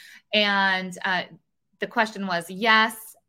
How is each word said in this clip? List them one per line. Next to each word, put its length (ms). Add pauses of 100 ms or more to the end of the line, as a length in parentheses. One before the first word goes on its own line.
(340)
And, 680
uh, 200 (560)
the 80
question 380
was, 240
"Yes, 460 (340)